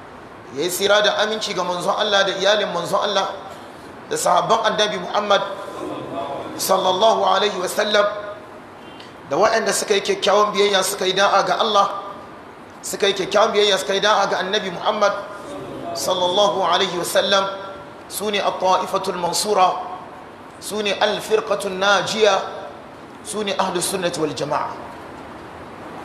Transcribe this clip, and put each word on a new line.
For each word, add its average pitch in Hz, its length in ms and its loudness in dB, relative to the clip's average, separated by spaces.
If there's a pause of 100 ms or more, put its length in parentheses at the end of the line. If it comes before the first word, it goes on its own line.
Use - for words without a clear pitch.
(560)
ya 135 80 -2
yi 180 40 -2
tsira 196 320 4
da 190 240 2
aminci 214 320 -4
ga 180 80 -2
manzon 180 320 -2
Allah 202 280 2
da 185 120 0
iyalin 190 360 2
manzon 170 280 -2
Allah 196 280 0 (800)
da - 80 -2
sahabban - 480 2
Annabi 208 320 0
Muhammad 196 460 0 (1120)
sallallahu 190 720 4
alaihi 196 320 4
wa 180 80 -2
sallam 208 380 2 (1200)
da 139 80 -2
waɗanda 208 400 4
suka - 180 0
yi 202 60 4
kyakkyawan 202 560 4
biyayya 202 240 4
suka 196 240 -2
yi 185 80 2
da'a 190 320 4
ga 175 160 0
Allah, 202 400 2 (800)
suka - 260 -2
yi 196 60 4
kyakkyawan 202 400 2
biyayya 202 240 4
suka 190 160 -2
yi 196 80 0
da'a 202 320 4
ga 175 80 0
Annabi 190 320 -2
Muhammad 208 400 0 (800)
sallallahu 185 720 2
alaihi 180 320 2
wa 170 80 -2
sallam, 196 400 2 (640)
su 208 240 -4
ne 202 80 0
at-ta'ifatul 185 800 0
mansura, 185 560 2 (880)
su 208 160 -4
ne 202 160 0
al-firqatun 202 800 0
najiya, 196 640 4 (800)
su 208 240 -6
ne 202 80 -2
ahlus 180 400 0
sunnati 175 240 -2
wal 156 160 0
jama'a. 143 400 -2 (1300)